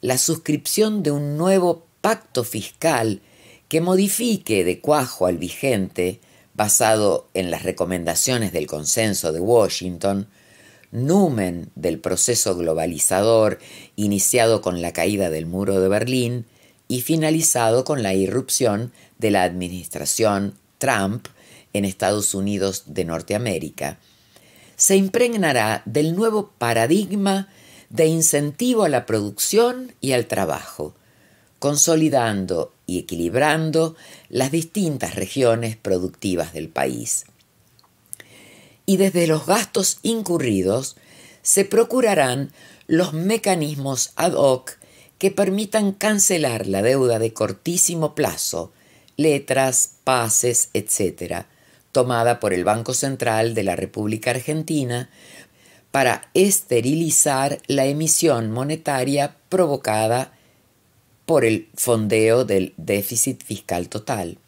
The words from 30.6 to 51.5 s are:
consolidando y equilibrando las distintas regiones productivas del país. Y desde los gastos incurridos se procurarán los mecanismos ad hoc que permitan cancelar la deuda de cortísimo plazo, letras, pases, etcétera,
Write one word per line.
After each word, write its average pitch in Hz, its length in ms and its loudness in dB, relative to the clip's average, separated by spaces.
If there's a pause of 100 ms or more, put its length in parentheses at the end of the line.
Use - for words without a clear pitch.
consolidando 135 1120 0 (140)
y 90 120 -4
equilibrando 151 960 0 (340)
las 131 220 -2
distintas 160 680 -4
regiones 113 600 0
productivas 90 760 -4
del 80 160 -10
país. 64 560 -4 (1700)
Y 190 60 4
desde 180 320 2
los 156 180 0
gastos 202 560 0
incurridos 135 920 0 (460)
se - 220 2
procurarán 196 840 2 (380)
los 160 240 2
mecanismos 156 1040 -2
ad 170 160 0
hoc - 460 2 (380)
que 190 140 2
permitan 196 600 0
cancelar 165 760 0
la 95 160 0
deuda 123 380 4
de 113 120 0
cortísimo 160 840 -2
plazo, 87 560 -4 (440)
letras, 139 760 2 (100)
pases, 120 720 0
etcétera, 87 720 -4 (460)